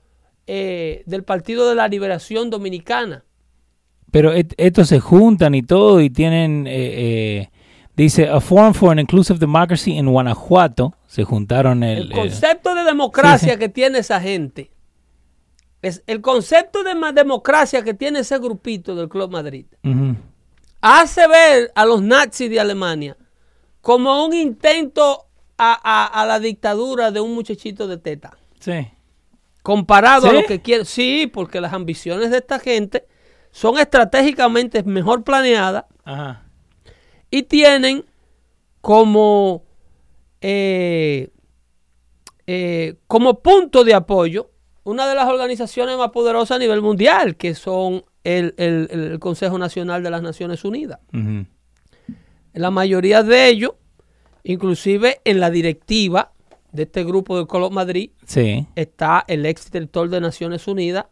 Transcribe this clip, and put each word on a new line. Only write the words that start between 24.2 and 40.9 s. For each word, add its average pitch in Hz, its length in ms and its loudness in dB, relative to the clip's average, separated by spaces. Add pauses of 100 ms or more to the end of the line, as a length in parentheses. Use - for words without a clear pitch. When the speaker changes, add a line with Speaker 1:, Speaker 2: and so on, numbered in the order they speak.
Speaker 1:
un 320 80 -2
intento 302 960 -2 (300)
a, 233 160 2 (100)
a, 214 400 0
a - 20 -2
la 220 140 0
dictadura 226 720 -4
de 208 100 -6
un 226 140 -6
muchachito 214 540 -10
de 180 80 -10
teta. 151 420 -14 (220)
Speaker 2:
Sí. 165 260 -8 (800)
Speaker 1:
Comparado 208 640 4
a - 20 6
Speaker 2:
¿Sí? 233 60 6
Speaker 1:
lo - 80 4
que 196 180 -4
quiere. 233 220 0
Sí, 262 420 -2
porque 185 340 -10
las 175 120 -8
ambiciones 185 580 -6
de 247 80 0
esta 254 220 -6
gente 226 460 -4 (440)
son 226 300 -2
estratégicamente 247 1040 2
mejor 196 400 -2
planeadas 233 600 0 (180)
Speaker 2:
Ajá. 139 400 -14 (840)
Speaker 1:
y 277 140 -2
tienen 277 600 4 (760)
como, 208 840 2 (760)
eh, 175 920 -4 (1160)